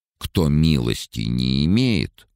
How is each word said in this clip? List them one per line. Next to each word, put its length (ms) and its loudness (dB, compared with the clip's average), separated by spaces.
кто 300 0
милости 720 0
не 460 -2
имеет 680 -2